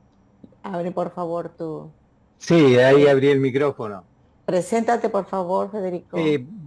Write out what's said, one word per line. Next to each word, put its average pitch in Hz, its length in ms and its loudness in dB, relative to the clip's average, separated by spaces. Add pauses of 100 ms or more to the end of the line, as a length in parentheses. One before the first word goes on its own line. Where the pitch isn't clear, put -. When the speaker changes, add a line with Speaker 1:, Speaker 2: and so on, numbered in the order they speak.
(640)
Speaker 1:
Abre, 175 280 -6
por 175 180 -6
favor, 170 400 -8
tu 160 400 -12 (480)
Speaker 2:
Sí, 147 400 4
ahí 139 280 6
abrí 139 220 4
el 139 120 2
micrófono. 127 640 -4 (420)
Speaker 1:
Preséntate, 220 640 -2
por 202 180 -4
favor, 190 440 -4
Federico. 185 480 -10
Speaker 2:
Eh, 147 260 -2 (220)